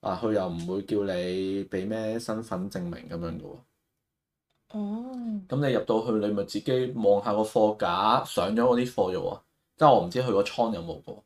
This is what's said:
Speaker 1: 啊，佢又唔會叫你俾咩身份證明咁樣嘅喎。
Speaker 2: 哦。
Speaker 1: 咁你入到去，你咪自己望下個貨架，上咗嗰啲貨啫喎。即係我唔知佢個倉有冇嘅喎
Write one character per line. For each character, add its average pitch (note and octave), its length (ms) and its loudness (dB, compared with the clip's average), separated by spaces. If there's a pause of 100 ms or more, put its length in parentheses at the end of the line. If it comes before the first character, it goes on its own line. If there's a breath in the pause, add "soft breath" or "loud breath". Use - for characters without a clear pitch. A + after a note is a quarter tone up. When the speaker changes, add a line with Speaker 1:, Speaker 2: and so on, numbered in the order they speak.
Speaker 1:
啊， F#2 220 -4
佢 A2 120 2
又 F#2+ 140 2
唔 E2+ 180 -6
會 F#2+ 160 -4
叫 G#2 220 -2
你 F#2+ 600 -2
俾 F#2+ 240 -4
咩 A2 300 -4
身 A2 240 -6
份 F#2+ 280 -6
證 F#2+ 120 -6
明 F2 100 -6 (160)
咁 E2 60 -12
樣 E2+ 240 -6
嘅 - 20 -12
喎。 - 160 -14 (1200)
Speaker 2:
哦。 G#3+ 320 -6 (380)
Speaker 1:
咁 C#3+ 180 0
你 C3 60 2
入 A2+ 80 2
到 A2 240 0
去， A#2+ 80 -2
你 G#2 200 2
咪 G2+ 120 -2
自 G#2 160 -6
己 B2+ 360 0
望 G2+ 280 4
下 A2 80 0
個 G#2+ 100 2
貨 G#2+ 340 4
架， G2+ 480 2
上 F#2+ 300 0
咗 A#2 80 2
嗰 B2 140 4
啲 B2 160 -2
貨 F#2 220 2
啫 - 20 -2
喎。 F2+ 220 -4 (380)
即 - 80 2
係 D3 80 10
我 G2+ 120 6
唔 F2 60 -6
知 B2+ 120 0
佢 B2+ 80 0
個 G2 120 4
倉 A2+ 320 0
有 F2 80 -6
冇 - 200 -10
嘅 - 20 -20 (100)
喎 - 120 -20